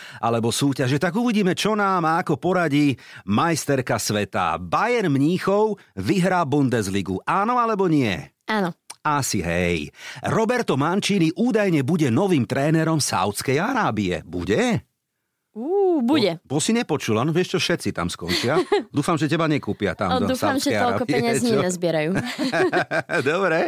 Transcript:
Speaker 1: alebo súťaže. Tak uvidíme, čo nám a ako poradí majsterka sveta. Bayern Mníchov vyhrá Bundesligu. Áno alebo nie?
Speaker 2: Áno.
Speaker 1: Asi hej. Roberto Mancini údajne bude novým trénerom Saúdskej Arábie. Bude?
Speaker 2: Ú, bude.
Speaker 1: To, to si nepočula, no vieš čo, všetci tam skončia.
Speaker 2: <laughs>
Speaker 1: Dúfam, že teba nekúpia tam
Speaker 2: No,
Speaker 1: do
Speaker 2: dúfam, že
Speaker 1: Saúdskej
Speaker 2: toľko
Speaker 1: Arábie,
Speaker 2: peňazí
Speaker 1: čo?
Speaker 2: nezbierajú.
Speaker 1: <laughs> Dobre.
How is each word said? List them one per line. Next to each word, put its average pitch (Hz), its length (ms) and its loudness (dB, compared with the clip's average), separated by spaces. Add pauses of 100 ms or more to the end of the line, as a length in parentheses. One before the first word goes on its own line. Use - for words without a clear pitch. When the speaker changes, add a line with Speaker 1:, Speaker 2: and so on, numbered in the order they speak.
(180)
Speaker 1:
alebo 117 320 0
súťaže. 135 480 0
Tak 170 160 0
uvidíme, 208 400 2
čo 214 240 -2
nám 196 260 2
a 160 140 2
ako 170 240 -2
poradí 147 560 2 (260)
majsterka 139 760 0
sveta. 95 560 -2
Bayern 175 560 0
Mníchov 190 640 2 (160)
vyhrá 175 480 0
Bundesligu. 107 800 0
Áno 214 400 0
alebo 214 240 2
nie? 135 320 2 (320)
Speaker 2:
Áno. 202 240 0 (260)
Speaker 1:
Asi 143 380 -2
hej. 85 560 -2 (320)
Roberto 220 480 0
Mancini 170 560 0
údajne 196 560 0
bude 151 240 2
novým 147 400 2
trénerom 156 480 2
Saúdskej 147 640 0
Arábie. 113 640 -2
Bude? 104 640 -2 (640)
Speaker 2:
Ú, 339 480 2
bude. 233 400 2
Speaker 1:
To, 135 160 -4
to 156 60 -2
si 220 100 0
nepočula, 135 480 0
no 147 80 2
vieš 175 240 0
čo, 180 60 0
všetci 165 340 -2
tam 85 160 -2
skončia. 90 480 -2 (180)
Speaker 2:
<laughs> 269 140 -2
Speaker 1:
Dúfam, 151 240 0
že 151 160 0
teba 170 160 0
nekúpia 104 480 -2
tam 107 160 -2
Speaker 2:
No, 254 80 0
Speaker 1:
do 254 160 0
Speaker 2:
dúfam, 262 240 -2
že 277 160 -2
Speaker 1:
Saúdskej 214 80 0
Speaker 2:
toľko 247 220 0
Speaker 1:
Arábie, 226 100 -4
Speaker 2:
peňazí 240 320 0
Speaker 1:
čo? 214 160 2
Speaker 2:
nezbierajú. 170 480 -2 (640)
Speaker 1:
<laughs> 160 580 -2
Dobre. 170 380 2